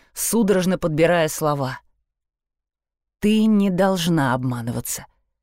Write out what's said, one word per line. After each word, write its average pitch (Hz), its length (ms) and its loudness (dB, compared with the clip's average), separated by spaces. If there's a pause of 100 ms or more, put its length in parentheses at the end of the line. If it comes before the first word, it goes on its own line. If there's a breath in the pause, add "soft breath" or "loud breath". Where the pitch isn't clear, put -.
(120 loud breath)
судорожно 190 640 0
подбирая 160 520 2
слова, 143 520 -4 (1400)
«ты 214 240 2
не 202 260 4
должна 170 640 0
обманываться. 120 720 -6 (360)